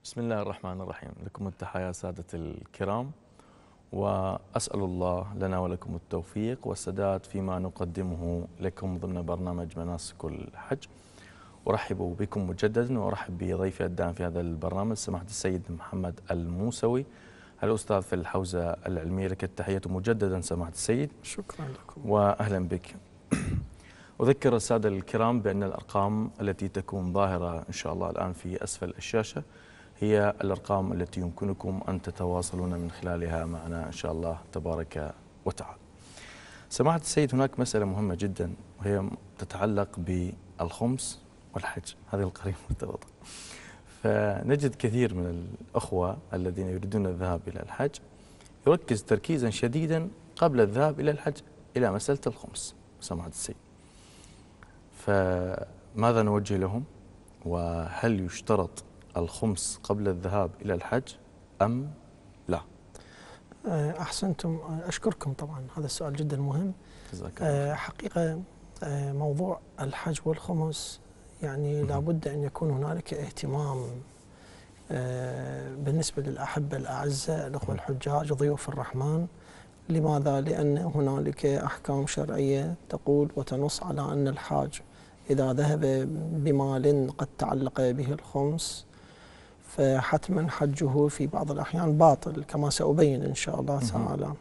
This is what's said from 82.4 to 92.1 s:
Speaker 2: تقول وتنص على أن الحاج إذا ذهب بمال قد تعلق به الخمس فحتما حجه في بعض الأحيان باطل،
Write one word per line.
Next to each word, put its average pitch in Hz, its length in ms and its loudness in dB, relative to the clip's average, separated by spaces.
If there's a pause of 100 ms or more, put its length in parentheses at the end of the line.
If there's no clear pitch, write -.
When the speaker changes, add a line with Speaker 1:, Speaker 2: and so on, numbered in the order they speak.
Speaker 2:
تقول 147 480 4
وتنص 139 460 -2
على 147 180 -2
أن 143 280 2
الحاج 143 540 0 (480)
إذا 135 220 4
ذهب 147 280 2 (640)
بمال 139 720 4
قد 139 100 -2 (100)
تعلق 131 520 2
به 131 220 0
الخمس 147 760 -2 (800)
فحتما 151 840 2
حجه 143 580 4
في 143 180 0
بعض 151 240 -2
الأحيان 151 480 2
باطل، 156 460 8